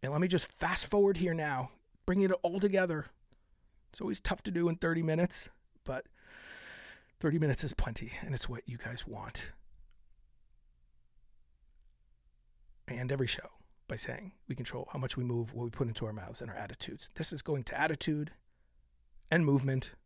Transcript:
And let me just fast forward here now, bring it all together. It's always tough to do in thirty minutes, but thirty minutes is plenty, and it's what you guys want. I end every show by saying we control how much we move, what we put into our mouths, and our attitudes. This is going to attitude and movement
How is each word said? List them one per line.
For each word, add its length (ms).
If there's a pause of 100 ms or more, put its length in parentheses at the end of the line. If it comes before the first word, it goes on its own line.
And 100
let 80
me 80
just 180
fast 400
forward 320
here 160
now, 360 (360)
bring 160
it 80 (120)
all 180
together. 460 (840)
It's 100
always 200
tough 240
to 60
do 200
in 60
thirty 260
minutes, 480 (340)
but 220 (1120)
thirty 180
minutes 240
is 120
plenty, 380 (100)
and 120
it's 140
what 180
you 120
guys 280
want. 460 (3250)
I 60
end 180
every 140
show 240 (380)
by 80
saying 360 (160)
we 60
control 380
how 60
much 200
we 60
move, 280
what 120
we 60
put 180
into 180
our 80
mouths, 260
and 100
our 60
attitudes. 600
This 180
is 80
going 220
to 140
attitude 540 (1000)
and 140
movement 480 (140)